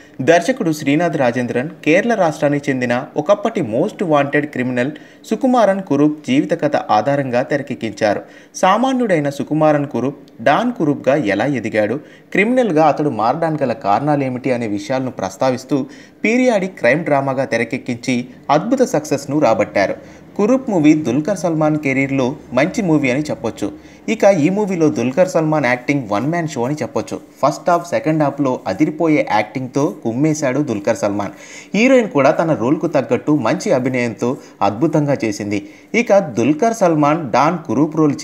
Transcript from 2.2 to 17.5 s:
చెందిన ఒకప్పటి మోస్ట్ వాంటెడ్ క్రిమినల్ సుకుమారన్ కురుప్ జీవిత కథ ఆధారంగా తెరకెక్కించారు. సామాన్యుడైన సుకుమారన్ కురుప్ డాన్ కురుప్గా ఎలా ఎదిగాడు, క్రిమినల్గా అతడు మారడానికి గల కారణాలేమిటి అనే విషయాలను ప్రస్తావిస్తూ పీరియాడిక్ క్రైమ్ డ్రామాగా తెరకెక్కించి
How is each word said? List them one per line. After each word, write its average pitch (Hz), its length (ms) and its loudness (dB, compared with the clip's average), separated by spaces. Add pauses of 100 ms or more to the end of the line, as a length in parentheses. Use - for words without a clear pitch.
చెందిన 123 300 -2 (220)
ఒకప్పటి 208 460 0
మోస్ట్ 131 400 -2
వాంటెడ్ 147 440 2
క్రిమినల్ 127 460 -4 (320)
సుకుమారన్ 214 580 2
కురుప్ 151 340 2 (100)
జీవిత 156 280 0
కథ 147 220 0 (140)
ఆధారంగా 127 520 0
తెరకెక్కించారు. 113 800 -2 (320)
సామాన్యుడైన 202 760 2
సుకుమారన్ 147 580 0
కురుప్ 123 340 -4 (200)
డాన్ 190 300 2
కురుప్గా 147 440 0 (100)
ఎలా 101 300 0
ఎదిగాడు, 107 420 -2 (340)
క్రిమినల్గా 202 540 2
అతడు 147 320 0
మారడానికి 147 460 0
గల 120 100 0 (100)
కారణాలేమిటి 131 680 0
అనే 120 160 -4
విషయాలను 127 440 -4
ప్రస్తావిస్తూ 131 640 -2 (440)
పీరియాడిక్ 214 600 0
క్రైమ్ 143 240 2
డ్రామాగా 139 400 0
తెరకెక్కించి 120 720 -4 (340)